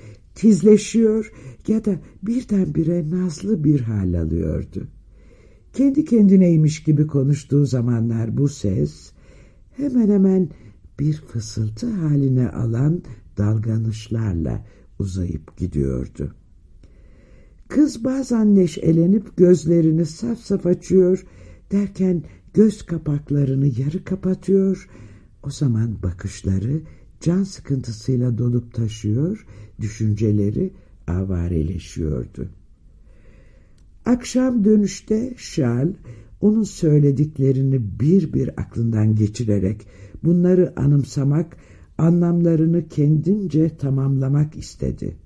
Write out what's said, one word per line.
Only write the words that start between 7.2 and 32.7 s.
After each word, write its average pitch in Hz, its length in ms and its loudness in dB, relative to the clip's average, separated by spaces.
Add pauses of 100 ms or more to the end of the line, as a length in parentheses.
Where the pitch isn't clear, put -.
zamanlar 117 720 -2
bu 139 100 2
ses 135 640 -4 (600)
hemen 247 380 0
hemen 190 400 2 (500)
bir 151 140 0
fısıltı 113 760 -8
haline 139 600 0
alan 131 520 -2 (360)
dalganışlarla 107 1300 -2 (340)
uzayıp 90 580 -6
gidiyordu. 69 800 -4 (1300)
Kız 240 360 0
bazen 240 520 2
neşelenip 180 840 2
gözlerini 170 680 4
saf 226 340 -6
saf - 260 -4
açıyor, 180 600 2 (460)
derken 190 520 -2 (300)
göz 214 300 4
kapaklarını 143 840 -2
yarı 139 360 -4
kapatıyor, 190 840 -2 (540)
o 139 60 -10
zaman 117 540 -2
bakışları 95 800 -4 (400)
can 180 220 0
sıkıntısıyla 123 960 -4
dolup 120 360 -2
taşıyor, 117 720 -4 (360)
düşünceleri 107 920 -2 (340)
avareleşiyordu. 85 1400 -4 (1600)